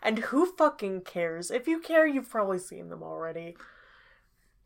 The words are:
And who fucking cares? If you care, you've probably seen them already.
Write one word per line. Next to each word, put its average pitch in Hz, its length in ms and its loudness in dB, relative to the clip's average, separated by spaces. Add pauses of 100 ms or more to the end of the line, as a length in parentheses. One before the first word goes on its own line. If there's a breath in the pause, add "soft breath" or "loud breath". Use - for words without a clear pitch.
And 220 180 2
who 285 260 4
fucking 214 560 2
cares? 170 480 -4
If 247 180 -2
you 330 120 2
care, 320 260 6
you've 277 240 -2
probably 196 300 0
seen 170 280 -14
them 170 140 -12
already. 165 540 -8 (1080 soft breath)